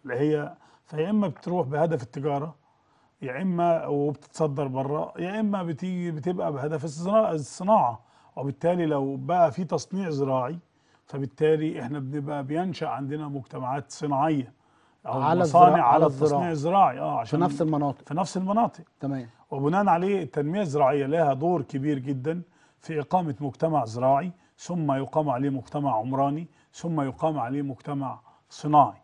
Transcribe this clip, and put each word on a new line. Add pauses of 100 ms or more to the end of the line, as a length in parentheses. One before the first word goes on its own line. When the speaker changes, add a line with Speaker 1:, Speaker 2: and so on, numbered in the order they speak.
Speaker 1:
اللي
هي (320)
فيا
إما
بتروح
بهدف
التجارة، (680)
يا
إما
وبتتصدر
بره،
يا
إما
بتيجي
بتبقى
بهدف
الزراعة،
الصناعة. (360)
وبالتالي
لو
بقى
في
تصنيع
زراعي، (480)
فبالتالي
إحنا
بنبقى
بينشأ
عندنا
مجتمعات
صناعية (540)
أو
Speaker 2:
على
Speaker 1:
مصانع
Speaker 2:
الزراعة،
Speaker 1:
على
Speaker 2:
على
Speaker 1:
التصنيع
Speaker 2:
الزراعة. (400)
Speaker 1:
الزراعي،
آه،
Speaker 2:
في
Speaker 1:
عشان
Speaker 2:
نفس
المناطق.
Speaker 1:
في
نفس
المناطق. (160)
Speaker 2:
تمام. (240)
Speaker 1:
وبناء
عليه
التنمية
الزراعية
لها
دور
كبير
جدًا (380)
في
إقامة
مجتمع
زراعي، (260)
ثم
يقام
عليه
مجتمع
عمراني، (260)
ثم
يقام
عليه
مجتمع (300)
صناعي.